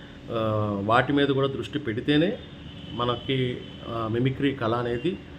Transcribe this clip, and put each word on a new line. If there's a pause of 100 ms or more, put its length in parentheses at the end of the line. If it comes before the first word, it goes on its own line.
(320)
ఆ,
వాటి
మీద
కూడా
దృష్టి
పెడితేనే (540)
మనకి, (300)
ఆ,
మిమిక్రీ
కళ
అనేది (200)